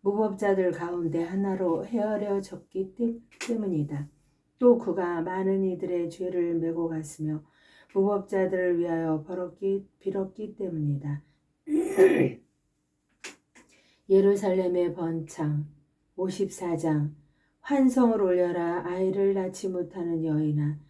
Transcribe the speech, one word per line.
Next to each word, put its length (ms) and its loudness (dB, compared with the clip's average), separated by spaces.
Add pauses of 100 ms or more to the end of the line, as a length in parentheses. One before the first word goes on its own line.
무법자들 680 2
가운데 520 -2
하나로 640 0
헤아려졌기 1080 -4
때-, 240 -2 (280)
때문이다. 600 -2 (500)
또 200 8
그가 440 -2
많은 420 0
이들의 460 -2
죄를 460 -2
메고 320 -2
갔으며 560 -6 (500)
무법자들을 840 2
위하여 440 0
벌었기, 640 -4 (120)
빌었기 560 -6
때문이다. 680 -4 (420)
<clears throat> 2500 -2
예루살렘의 840 4
번창. 760 -4 (480)
오십사 600 -4
장. 380 -2 (460)
환성을 600 4
올려라, 640 2
아이를 480 0
낳지 360 -4
못하는 560 -4
여인아. 520 0 (120)